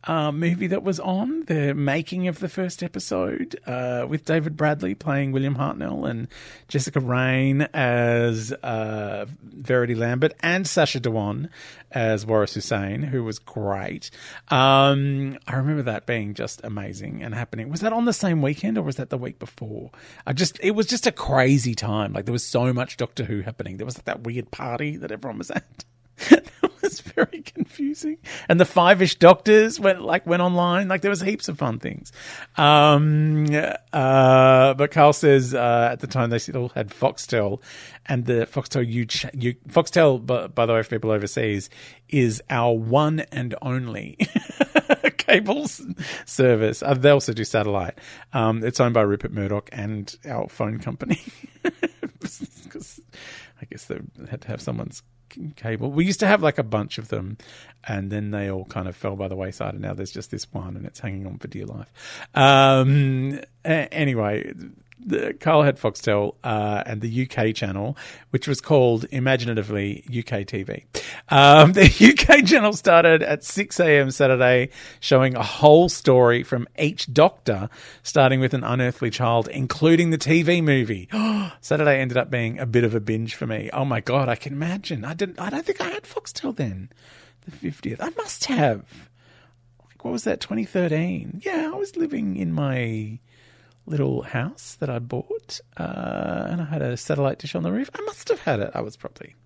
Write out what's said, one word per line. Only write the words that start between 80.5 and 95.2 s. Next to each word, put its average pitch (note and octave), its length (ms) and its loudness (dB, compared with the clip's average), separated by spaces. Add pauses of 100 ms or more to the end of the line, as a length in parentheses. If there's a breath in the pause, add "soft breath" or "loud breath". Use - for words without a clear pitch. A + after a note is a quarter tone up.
movie. A#2 520 0
<gasps> G#3+ 500 -2
Saturday D3 360 2
ended B2+ 200 -2
up B2 120 -2
being A#2 280 -2
a C3 80 -6
bit A#2 180 4
of A2 100 0
a A2 60 0
binge A2 340 -4
for - 120 -8
me. A2 260 -6
Oh C3+ 140 -2
my A2+ 140 -2
God, C3 280 0
I A#2 80 -2
can C#3 160 -12
imagine. D#3 540 -8
I D#3 80 -8
didn't, F3+ 260 -8
I F3+ 80 -6
don't C#4+ 160 -8
think F#4+ 160 -6
I F4+ 80 -6
had G4+ 140 -10
Foxtel - 520 -10
then. G2 360 -8 (560 soft breath)
The E3 60 -18
fiftieth. - 500 -10
I E4 160 -6
must - 260 -8
have. D3 400 0 (1040 soft breath)
Like, - 180 -20
what B3 80 -8
was A#3+ 120 -8
that, - 160 -4
twenty G#3+ 260 -6
thirteen? F3 760 -4
Yeah, D#4+ 300 -4
I F#4+ 60 -10
was G4 180 -8
living B3 400 -4
in F3 160 -4
my A#2 640 -4 (680 soft breath)
little C#3 360 -2
house - 560 -8
that C#3+ 100 -6
I A#2 120 -6
bought, B2+ 580 -10 (180)